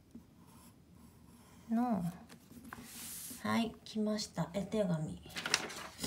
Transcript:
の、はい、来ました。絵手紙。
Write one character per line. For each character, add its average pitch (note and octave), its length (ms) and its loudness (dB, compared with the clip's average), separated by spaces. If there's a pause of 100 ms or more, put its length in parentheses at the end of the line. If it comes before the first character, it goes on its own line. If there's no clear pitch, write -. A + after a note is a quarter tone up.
(1700)
の、 A3+ 340 4 (1400)
は G#3+ 160 4
い、 A3+ 160 4 (100)
来 - 140 -4
ま G#3+ 200 4
し - 100 -2
た。 E3 240 0
絵 G3+ 100 0
手 G#3 220 4
紙。 D#3+ 340 2 (880)